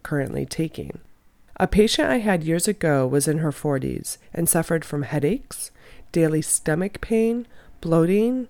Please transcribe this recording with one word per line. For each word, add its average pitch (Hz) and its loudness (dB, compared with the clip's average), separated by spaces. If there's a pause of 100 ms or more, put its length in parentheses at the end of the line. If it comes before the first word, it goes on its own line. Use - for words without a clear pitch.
currently 139 -2
taking. 151 -6 (600)
A 190 4
patient 226 4
I 254 2
had 196 0
years 165 0
ago 147 2
was 139 2
in 147 0
her 156 0
forties - -4 (120)
and 170 -2
suffered 165 0
from 147 -4
headaches, 147 -4 (400)
daily 156 2
stomach - -2
pain, 226 0 (340)
bloating, 202 2